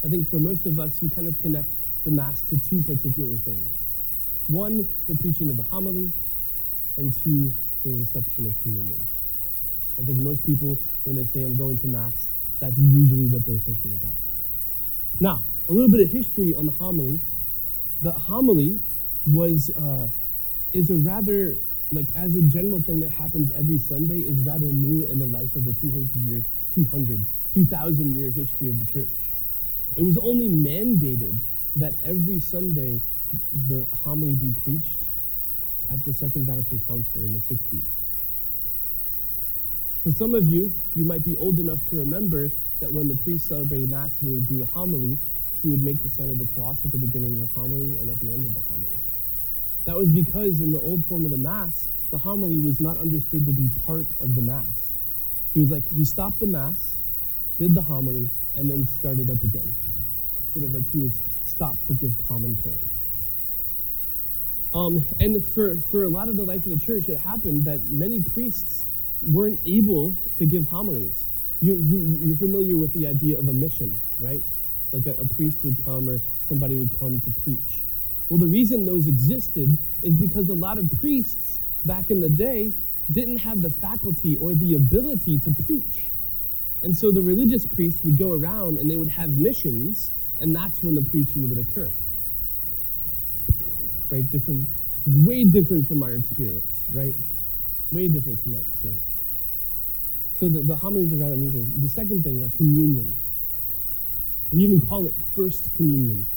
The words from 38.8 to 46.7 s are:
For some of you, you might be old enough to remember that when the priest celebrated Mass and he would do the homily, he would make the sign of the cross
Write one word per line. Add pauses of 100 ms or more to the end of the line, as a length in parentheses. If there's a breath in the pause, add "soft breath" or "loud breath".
For
some
of
you, (180)
you
might
be
old
enough (100)
to
remember (280)
that
when
the
priest
celebrated
Mass
and
he
would
do
the
homily, (460)
he
would
make
the
sign
of
the
cross